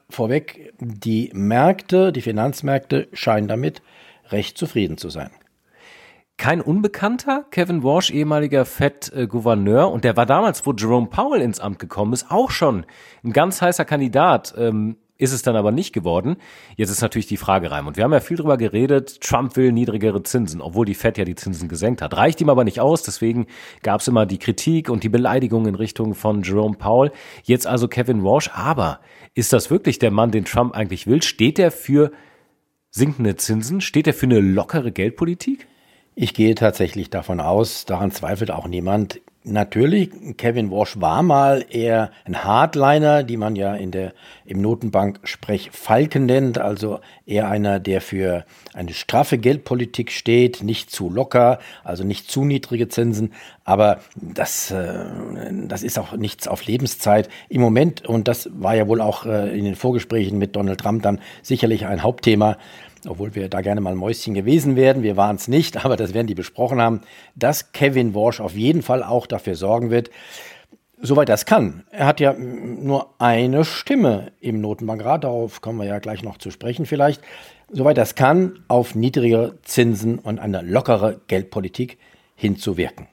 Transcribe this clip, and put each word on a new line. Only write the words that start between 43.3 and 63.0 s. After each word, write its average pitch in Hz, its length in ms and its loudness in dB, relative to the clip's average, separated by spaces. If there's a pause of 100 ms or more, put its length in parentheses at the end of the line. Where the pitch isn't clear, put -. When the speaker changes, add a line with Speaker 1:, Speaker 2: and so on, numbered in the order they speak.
Speaker 1:
man 107 180 -2
ja 98 220 -2
in 95 160 -8
der, 92 200 -6 (320)
im 98 160 -4
Notenbanksprech 101 1080 -2
Falken 139 560 2
nennt, 127 320 2
also 104 400 -4 (280)
eher 107 220 0
einer, 104 300 0
der 95 220 -2
für 92 440 -4 (300)
eine 85 180 -10
straffe 131 460 0
Geldpolitik 123 720 -2
steht, 120 540 2
nicht 110 260 -6
zu 87 200 -8
locker, 123 500 2 (240)
also 90 180 -8
nicht 101 260 -6
zu 135 160 -2
niedrige 123 440 -2
Zinsen. 110 440 -2 (300)
Aber 101 380 4 (160)
das, - 560 -8
äh, 92 320 -6 (640)
das 101 160 -8
ist 113 120 -6
auch - 200 -6
nichts - 320 -8
auf - 180 -6
Lebenszeit. 110 640 2 (200)
Im 135 120 0
Moment, 123 440 4
und 113 220 -2
das - 260 -4
war 95 220 -2
ja 107 140 2
wohl 113 120 2
auch, 107 260 -2
äh, 104 300 -2
in 101 80 -2
den 98 120 -2
Vorgesprächen 110 600 -2
mit 101 180 -2
Donald 98 240 -4
Trump 107 240 -2
dann 101 160 0 (220)
sicherlich 113 440 0
ein 92 160 -4
Hauptthema, 107 540 2 (520)